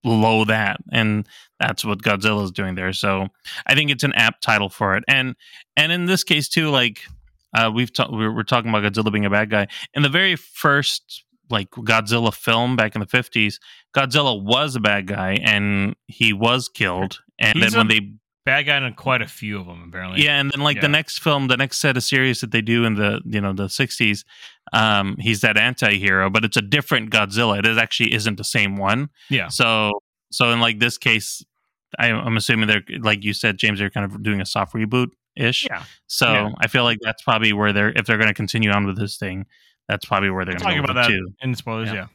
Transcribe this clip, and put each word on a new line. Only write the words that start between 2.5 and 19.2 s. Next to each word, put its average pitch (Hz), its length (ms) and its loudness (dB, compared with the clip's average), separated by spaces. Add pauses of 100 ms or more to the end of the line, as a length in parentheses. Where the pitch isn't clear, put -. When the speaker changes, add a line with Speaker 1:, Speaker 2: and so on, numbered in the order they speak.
Speaker 1:
doing 92 220 -4
there. 92 200 -4
So 95 340 -2 (380)
I - 80 2
think 147 160 2
it's 135 140 -2
an - 100 0
apt 113 280 2
title 104 280 2
for 98 260 0
it, - 120 -4
and, 131 280 0 (400)
and 156 160 2
in 175 140 0
this 180 180 2
case 151 240 0
too, 156 220 0
like, 123 320 2 (540)
uh, 113 180 4
we've 120 180 0
ta-, - 180 0
we're, 110 240 -2
we're 113 80 -4
talking 117 280 0
about 107 120 2
Godzilla 107 300 0
being 104 120 2
a 98 60 0
bad 104 200 0
guy. 101 180 0 (260)
In 143 80 0
the 143 60 2
very 180 280 0
first, - 880 -2 (260)
like, 104 200 -2
Godzilla 113 640 2
film 120 420 0
back 110 180 0
in 107 60 -4
the 98 60 -4
fifties, 113 520 0 (380)
Godzilla 131 460 2
was 127 340 2
a 117 40 -2
bad 101 260 2
guy 98 360 -2
and 101 520 0 (120)
he 110 260 0
was 117 360 0
killed. 95 520 -4 (180)
And 107 200 2
Speaker 2:
He's 113 140 2
Speaker 1:
then 226 60 2 (100)
when 110 80 4
Speaker 2:
a 107 40 4
Speaker 1:
they 101 120 -12 (320)
Speaker 2:
bad 139 200 2
guy 143 120 0 (100)
in 113 80 -6
quite 127 280 0